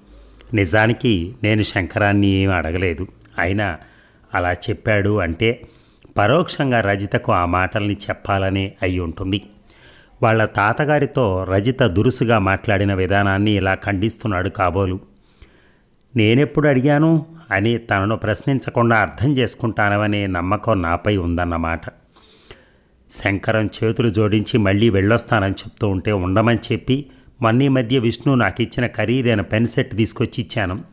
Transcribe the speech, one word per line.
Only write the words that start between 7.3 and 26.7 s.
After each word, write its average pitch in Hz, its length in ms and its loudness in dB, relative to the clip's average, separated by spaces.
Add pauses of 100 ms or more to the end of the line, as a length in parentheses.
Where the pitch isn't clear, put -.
ఆ 90 120 2
మాటల్ని 92 500 0
చెప్పాలనే 98 800 -4 (100)
అయి 92 180 -2
ఉంటుంది. 95 420 -4 (800)
వాళ్ళ 113 220 4
తాతగారితో 117 1000 0
రజిత 104 380 0
దురుసుగా 113 560 2
మాట్లాడిన 98 560 0
విధానాన్ని 98 560 2
ఇలా 95 240 2
ఖండిస్తున్నాడు 98 760 -2
కాబోలు. 92 520 -2 (1160)
"నేనెప్పుడు 135 520 4
అడిగాను?" 147 580 4 (240)
అని 107 280 2
తనను 107 380 0
ప్రశ్నించకుండా 117 800 0
అర్థం 101 420 0
చేసుకుంటానవనే 104 880 0
నమ్మకం 95 560 -2
నాపై 85 340 0
ఉందన్నమాట. 85 640 -2 (1300)
శంకరం 107 560 -2
చేతులు 113 420 -2
జోడించి 107 500 0
మళ్ళీ 101 320 2
వెళ్ళొస్తానని 98 600 2
చెప్తూ - 360 -6
ఉంటే 95 240 -2
ఉండమని 104 460 2 (140)